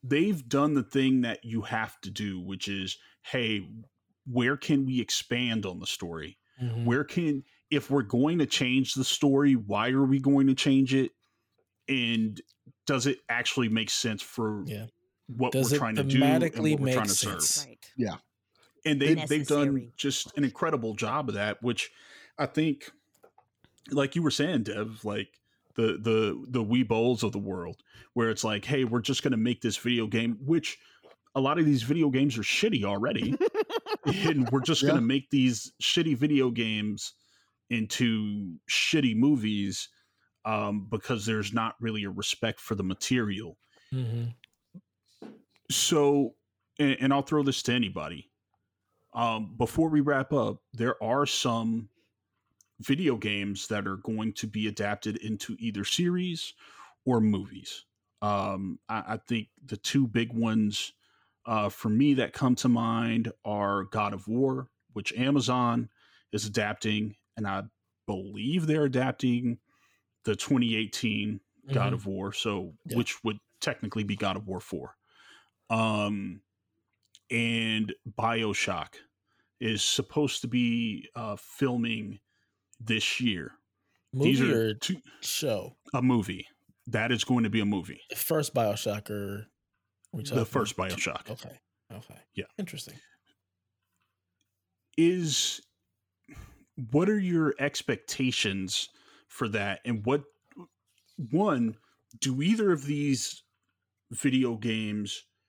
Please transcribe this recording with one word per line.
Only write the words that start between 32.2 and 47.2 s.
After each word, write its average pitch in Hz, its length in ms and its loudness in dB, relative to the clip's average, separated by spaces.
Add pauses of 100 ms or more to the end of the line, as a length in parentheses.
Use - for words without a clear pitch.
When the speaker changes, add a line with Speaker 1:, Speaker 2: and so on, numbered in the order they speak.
Speaker 1:
are 107 40 -2
shitty 180 420 2
already. 104 580 0
Speaker 3:
<laughs> 392 40 2 (600)
Speaker 1:
And 156 440 2
we're 135 120 2
just 151 200 0
Speaker 4:
Yeah. 143 80 4
Speaker 1:
gonna 147 120 6
make 131 280 0
these 127 420 2 (100)
shitty 165 340 2
video 135 340 2
games 107 640 -4 (560)
into 107 840 0 (160)
shitty 139 460 2
movies, 107 720 2 (580)
um, 104 420 -2
because 107 380 -4
there's 107 260 -2
not 113 280 0
really 110 240 -4
a 98 60 -6
respect 101 500 -4
for - 160 -4
the 98 80 -4
material. 104 760 -2 (340)
Speaker 2:
Mm-hmm. 117 360 -4 (1400)
Speaker 1:
So, 143 640 4 (440)
and, 139 220 4
and 135 120 4
I'll 139 100 4